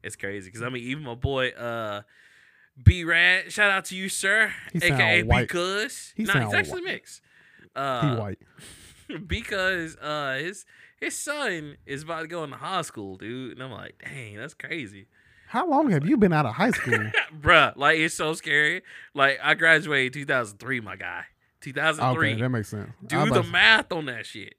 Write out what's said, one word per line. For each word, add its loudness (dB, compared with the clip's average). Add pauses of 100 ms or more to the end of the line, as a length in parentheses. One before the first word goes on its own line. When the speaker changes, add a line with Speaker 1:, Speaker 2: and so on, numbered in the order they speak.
Speaker 1:
it's -12
crazy, -10
'cause, -12
I -6
mean, -8
even -8
my -10
boy, -2
uh, -6 (800)
B 8
Rad, 4
shout 2
out 0
to -10
you, -6
sir, 2 (200)
Speaker 2:
He -2
Speaker 1:
A 2
K 4
A 4
Speaker 2:
sound 0
white. 4
Speaker 1:
B -8
Cuz. -4
Speaker 2:
He -2
Speaker 1:
Nah, 0
Speaker 2:
sound 4
Speaker 1:
he's -2
actually -2
Speaker 2:
white. -6
Speaker 1:
mixed. -14 (540)
Uh, 0
Speaker 2:
He -2
white. -8 (420)
Speaker 1:
<laughs> -16
because, -2
uh, -4
his, -10 (320)
his -8
son -6 (100)
is -8
about -8
to -8
go -8
into -10
high -4
school, -10
dude, -10
and -14
I'm -12
like, -16
"Dang, -14
that's -14
crazy." -10 (420)
Speaker 2:
How -2
long 4
have 2
you 4
been 6
out 2
of -4
high 2
school? 0
Speaker 1:
<laughs> -2
Bruh, 6
like, 4
it's 0
so -2
scary. 0 (320)
Like, 2
I 2
graduated 2
in -10
two -10
thousand -2
three, -6
my -12
guy. -10 (360)
Two -14
thousand 2
three. 2
Speaker 2:
Okay, -2
that 0
makes -2
sense. -10 (140)
I -16
Speaker 1:
Do 0
Speaker 2:
was 4
Speaker 1:
the 4
Speaker 2:
about 4
to -10
Speaker 1:
math 4
on -4
that -8
shit. -14